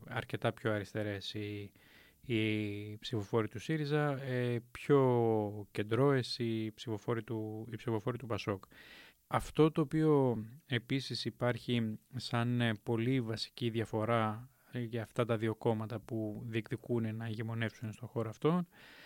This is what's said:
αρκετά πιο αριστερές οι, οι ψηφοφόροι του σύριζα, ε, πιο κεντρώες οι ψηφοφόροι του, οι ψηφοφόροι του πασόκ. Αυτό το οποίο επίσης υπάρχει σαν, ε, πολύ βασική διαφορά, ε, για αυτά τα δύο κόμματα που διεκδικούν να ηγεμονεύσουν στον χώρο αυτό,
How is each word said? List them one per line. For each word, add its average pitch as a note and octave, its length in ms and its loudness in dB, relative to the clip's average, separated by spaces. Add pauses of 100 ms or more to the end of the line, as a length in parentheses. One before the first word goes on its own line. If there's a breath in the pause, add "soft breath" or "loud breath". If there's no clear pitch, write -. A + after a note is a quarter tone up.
αρκετά A#2 440 -2
πιο A2 200 -2
αριστερές G#2 600 -4
οι, G#2 380 -8 (480 loud breath)
οι G#2+ 800 -2
ψηφοφόροι G#2+ 500 -2
του A2+ 100 -12
σύριζα, D3 640 -2
ε, B2 480 -2
πιο A2+ 1000 4
κεντρώες A#2+ 680 2
οι A2+ 360 -2
ψηφοφόροι A2+ 480 -4
του, A2 500 -6
οι A2+ 40 -6
ψηφοφόροι A#2 420 -2
του A#2+ 80 -10
πασόκ. G#2 380 -2 (600 loud breath)
Αυτό D3+ 440 4
το E3 100 0
οποίο C#3 640 4 (220)
επίσης B2+ 580 -2
υπάρχει A#2 720 0 (180)
σαν, A#2+ 440 0
ε, A#2 120 4 (100)
πολύ B2 380 2
βασική A2+ 500 -4
διαφορά, A2 800 0 (220)
ε, B2 80 -6
για A#2 220 -4
αυτά A#2+ 220 -2
τα A2+ 120 2
δύο A2 180 0
κόμματα A2 460 -2
που A2 460 -4
διεκδικούν A2+ 720 -2
να A2+ 100 -6
ηγεμονεύσουν A2+ 680 -4
στον - 160 -14
χώρο A2+ 200 -4
αυτό, E3+ 380 2 (400 loud breath)